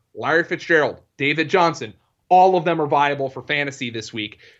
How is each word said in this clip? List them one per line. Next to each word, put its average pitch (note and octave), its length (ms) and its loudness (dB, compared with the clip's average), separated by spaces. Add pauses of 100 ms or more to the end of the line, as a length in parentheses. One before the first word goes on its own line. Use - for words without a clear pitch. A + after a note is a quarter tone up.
(140)
Larry D3 300 0
Fitzgerald, D3+ 560 0 (180)
David D3 320 -2
Johnson, D#3+ 440 0 (360)
all F#3 280 6
of D#3+ 80 -2
them E3 160 0
are D3 60 -2
viable C#3+ 420 0
for C3 120 -14
fantasy C#3 480 -6
this A2 220 -10
week. G#2+ 280 -10 (200)